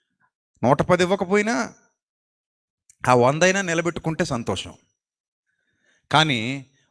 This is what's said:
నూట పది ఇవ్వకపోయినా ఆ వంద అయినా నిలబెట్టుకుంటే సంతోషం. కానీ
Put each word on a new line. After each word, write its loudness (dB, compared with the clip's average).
నూట 2
పది 0
ఇవ్వకపోయినా -2
ఆ 6
వంద 4
అయినా 2
నిలబెట్టుకుంటే -4
సంతోషం. -6
కానీ 0